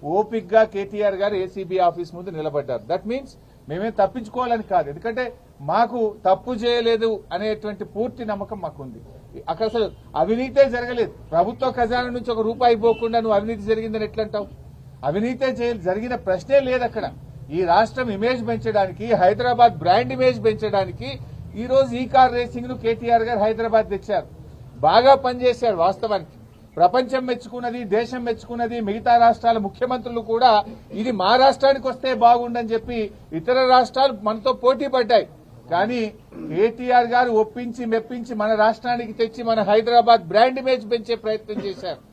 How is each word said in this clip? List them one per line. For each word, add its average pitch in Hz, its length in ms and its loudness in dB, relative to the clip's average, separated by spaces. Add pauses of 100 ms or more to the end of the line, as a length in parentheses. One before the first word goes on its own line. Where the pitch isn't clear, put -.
(140)
ఓపిక్గా 214 480 0 (100)
కేటీఆర్ 202 480 -4
గారు 202 220 -2
ఏసీబీ 185 340 -8 (120)
ఆఫీస్ 170 280 -6
ముందు 180 220 -12
నిలబడ్డారు. 143 520 -6
That 185 200 -4
means 262 200 -8 (380)
మేమేం 196 320 -6
తప్పించుకోవాలని 226 720 -2
కాదు, 165 200 0
ఎందుకంటే 226 320 -6 (480)
మాకు 233 280 0 (260)
తప్పు 190 260 2 (100)
చేయలేదు 233 480 0 (240)
అనేటువంటి 208 500 -6 (100)
పూర్తి 240 280 -6 (100)
నమ్మకం 202 320 -8
మాకుంది. 131 360 -12 (520)
అక్కడ 220 200 -2
అసలు 226 140 0 (360)
అవినీతే 247 420 2 (100)
జరగలేదు, 240 380 -2 (220)
ప్రభుత్వ 226 440 0
ఖజానా 247 380 0
నుంచి 240 200 -6
ఒక 220 120 -2
రూపాయి 233 280 2 (100)
పోకుండా 226 380 0
నువ్వు 214 160 2
అవినీతి 214 300 -6
జరిగిందని 220 400 -2
ఎట్లా 220 160 -4
అంటావు? 208 220 -6 (600)
అవినీతే 247 420 -2 (100)
చేయ-, 233 280 -4
జరిగిన 220 260 -2 (120)
ప్రశ్నే 190 340 2 (100)
లేదు 247 200 0
అక్కడ. 214 160 -6 (500)
ఈ 180 40 -2 (120)
రాష్ట్రం 226 460 2
ఇమేజ్ 240 320 -2
పెంచడానికి, 214 580 -2 (140)
హైదరాబాద్ 233 520 4 (100)
బ్రాండ్ 233 340 2
ఇమేజ్ 254 300 2
పెంచడానికి 208 640 -2 (520)
ఈరోజు 262 380 2
ఈ - 20 -2 (120)
కార్ 254 220 8
రేసింగ్ 240 340 -4
ను 254 100 -6
కేటీఆర్ 226 480 2
గారు 226 140 -2
హైదరాబాద్ 220 500 0
తెచ్చారు. 196 340 -4 (580)
బాగా 233 280 8 (120)
పనిచేశారు 247 600 0
వాస్తవానికి. 190 520 -2 (400)
ప్రపంచం 254 520 2
మెచ్చుకున్నది, 247 520 -6 (160)
దేశం 240 320 -2
మెచ్చుకున్నది, 233 500 -6 (100)
మిగతా 226 240 0 (120)
రాష్ట్రాల 233 420 4
ముఖ్యమంత్రులు 240 560 -4 (100)
కూడా 240 180 4 (500)
ఇది 240 200 -2
మా 185 100 2 (120)
రాష్ట్రానికి 269 460 2
వస్తే 254 220 -4 (140)
బాగుండని 240 500 2
చెప్పి 226 240 -4 (400)
ఇతర 247 200 0 (160)
రాష్ట్రాలు 254 400 2 (140)
మనతో 226 240 -2 (120)
పోటీ 262 300 2
పడ్డాయి. 226 320 2 (460)
కానీ 214 280 0 (500)
కేటీఆర్ 233 640 2
గారు 247 160 2 (120)
ఒప్పించి 240 500 -6
మెప్పించి 233 400 -6 (100)
మన 214 80 0 (140)
రాష్ట్రానికి 233 560 -2
తెచ్చి 226 300 -4
మన 226 100 2 (100)
హైదరాబాద్ 226 640 4
బ్రాండ్ 254 300 4
ఇమేజ్ 254 280 -2
పెంచే 233 240 -4 (100)
ప్రయత్నం 214 420 -6
చేశారు. 185 340 -10 (120)